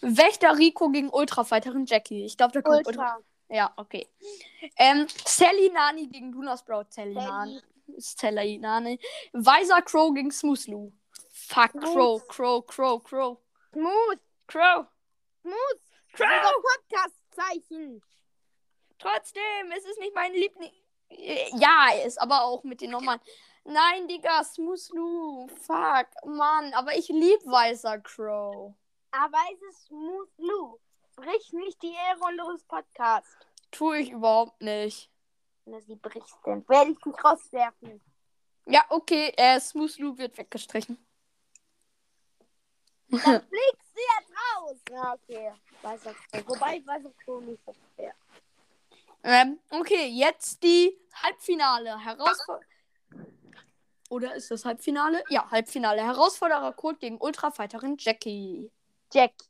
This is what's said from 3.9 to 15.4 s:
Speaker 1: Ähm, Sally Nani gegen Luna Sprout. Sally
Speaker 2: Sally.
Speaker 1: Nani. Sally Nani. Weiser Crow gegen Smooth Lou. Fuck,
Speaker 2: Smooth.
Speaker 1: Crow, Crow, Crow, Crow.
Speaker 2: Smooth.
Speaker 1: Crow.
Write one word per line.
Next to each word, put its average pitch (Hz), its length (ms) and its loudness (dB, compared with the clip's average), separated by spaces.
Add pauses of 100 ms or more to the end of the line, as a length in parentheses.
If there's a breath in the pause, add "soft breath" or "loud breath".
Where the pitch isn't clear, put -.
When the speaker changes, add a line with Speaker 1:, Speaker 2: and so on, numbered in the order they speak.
Speaker 1:
Ähm, 285 300 6 (180)
Sally 381 460 6
Nani 311 360 0
gegen 254 260 -16
Luna 262 240 -8
Sprout. 214 340 -8
Sally 202 240 -12
Speaker 2:
Sally. 254 120 -6
Speaker 1:
Nani. 254 360 -10 (360)
Sally 208 600 -4
Nani. 233 420 -4 (320 loud breath)
Weiser 339 500 4
Crow 320 320 2
gegen 277 160 -2
Smooth 285 380 -4
Lou. 208 240 -14 (400)
Fuck, - 400 2
Speaker 2:
Smooth. 294 100 -12
Speaker 1:
Crow, 254 460 2
Crow, 247 340 -2
Crow, 262 400 -2
Crow. 262 360 -6 (340)
Speaker 2:
Smooth. 370 480 0 (260)
Speaker 1:
Crow. 330 400 2 (560)